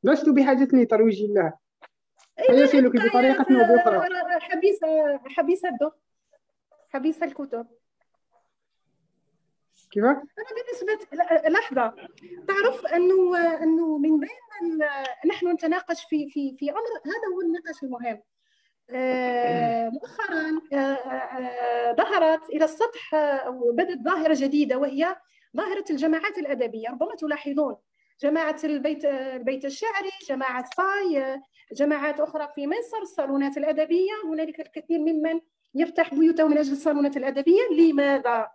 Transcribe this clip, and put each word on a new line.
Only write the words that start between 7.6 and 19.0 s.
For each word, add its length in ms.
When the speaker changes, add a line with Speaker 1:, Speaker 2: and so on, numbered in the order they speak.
Speaker 1:
كيف؟ 140
Speaker 2:
أنا 180
بالنسبة 560
ل-، 400
لحظة، 420
تعرف 380
أنه، 500
أنه 360
من 220
بين 80
ال-، 680
نحن 240
نتناقش 520
في، 260
في، 280
في 120
أمر، 340
هذا 300
هو 60
النقاش 420
المهم. 400
آه، 1000